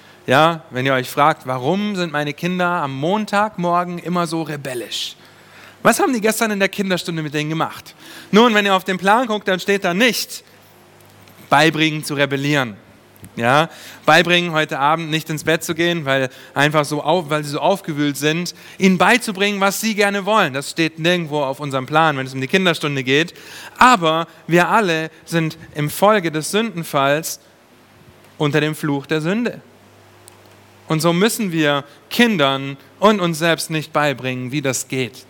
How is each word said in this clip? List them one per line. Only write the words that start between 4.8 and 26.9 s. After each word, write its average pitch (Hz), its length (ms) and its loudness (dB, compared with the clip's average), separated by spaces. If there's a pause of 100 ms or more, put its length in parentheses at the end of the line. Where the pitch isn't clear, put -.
Was 226 180 4
haben 349 140 2
die 220 80 -2
gestern 220 300 0
in 196 80 -4
der 196 100 2
Kinderstunde 180 540 -4
mit 147 100 -8
denen 151 160 -4
gemacht?" 156 460 -6 (360)
Nun, 220 220 6
wenn 208 120 2
ihr 196 100 2
auf 185 80 0
den 190 140 -4
Plan 208 300 2
guckt, 214 200 -4
dann 185 120 0
steht 196 240 -2
da 175 120 0
nicht, - 480 -2 (1040)
"Beibringen 156 540 2
zu 156 100 -8
rebellieren." 139 640 0 (600)
Ja, 127 340 4 (360)
beibringen, 175 460 4
heute 156 260 -2
Abend 160 320 0
nicht 156 220 -4
ins 151 120 -6
Bett 160 200 0
zu 175 100 -6
gehen, 170 320 -2
weil 135 240 0 (240)
einfach 147 320 2
so 147 160 -4
auf, 151 280 0
weil 151 140 -2
sie 147 60 -8
so 143 100 -6
aufgewühlt 147 580 -2
sind, 156 360 -2 (240)
ihnen 190 220 4
beizubringen, 202 600 2
was 196 220 0
sie 220 140 -2
gerne 202 300 0
wollen. 196 280 2
Das 139 160 -8
steht 160 300 -2
nirgendwo 160 420 0
auf 135 180 -6
unserem 135 280 -4
Plan, 151 300 2
wenn 131 100 -4
es 131 80 -14
um 131 60 -4
die 131 60 -4
Kinderstunde 160 560 0
geht. 143 300 2 (460)
Aber 170 480 4 (180)
wir 170 240 4
alle 170 400 0 (160)
sind 160 320 -2 (160)
im 147 160 -4
Folge 196 420 2
des 151 200 -6
Sündenfalls 165 880 -2 (1000)